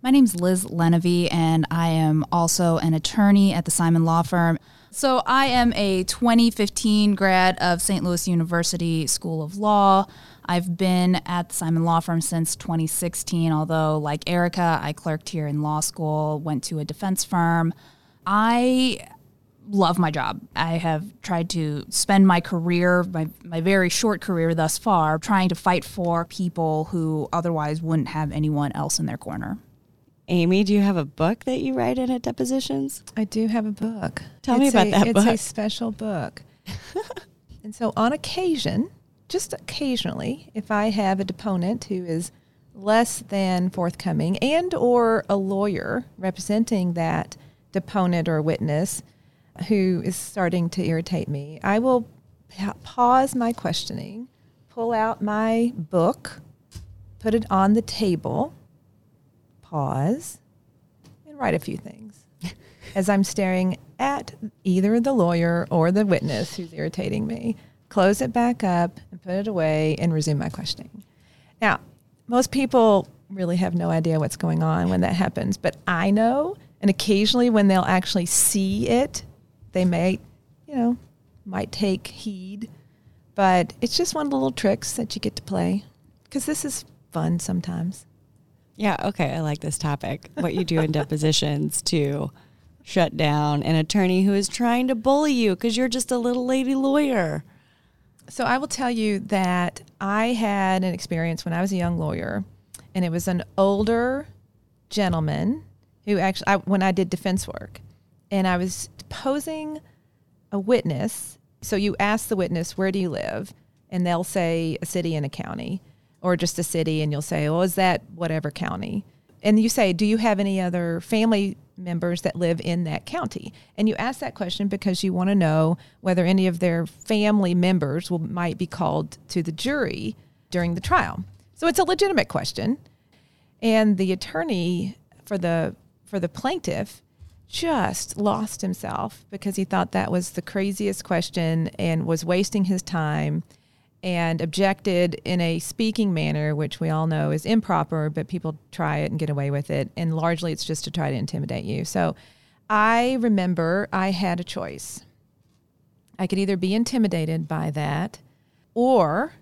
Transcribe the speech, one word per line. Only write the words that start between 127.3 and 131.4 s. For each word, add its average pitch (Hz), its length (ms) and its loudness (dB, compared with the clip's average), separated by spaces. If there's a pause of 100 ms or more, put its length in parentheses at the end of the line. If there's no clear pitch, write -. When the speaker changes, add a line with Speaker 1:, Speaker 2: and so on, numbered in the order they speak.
Speaker 3:
members 175 560 2
will, 175 80 -2
might 170 400 -4
be 185 80 -2
called 156 520 -2 (100)
to 175 140 -2
the 165 100 -6
jury 226 640 -4 (340)
during 170 240 0
the 165 60 -4
trial. - 420 0 (320)